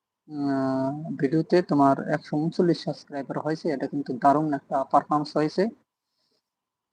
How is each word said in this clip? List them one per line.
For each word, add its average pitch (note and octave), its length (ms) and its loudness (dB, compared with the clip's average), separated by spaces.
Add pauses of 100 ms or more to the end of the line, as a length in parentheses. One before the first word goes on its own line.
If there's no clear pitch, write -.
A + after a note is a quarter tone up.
(280)
আহ, C3+ 680 -2 (260)
ভিডিওতে D#3+ 420 2
তোমার C#3 340 4 (140)
একশো D#3 280 -4
ঊনচল্লিশ E3 460 2
সাবস্ক্রাইবার C#3+ 560 -8
হয়েছে। D#3 340 -4
এটা C3 140 -4
কিন্তু C#3+ 260 -6
দারুণ C#3+ 400 2
একটা C#3+ 300 -4
পারফরম্যান্স D3 540 0
হয়েছে D3+ 260 0 (1300)